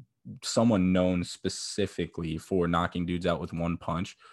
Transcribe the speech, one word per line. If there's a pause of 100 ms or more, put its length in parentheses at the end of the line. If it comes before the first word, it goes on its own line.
(420)
someone
known
specifically
for
knocking
dudes
out
with
one
punch, (160)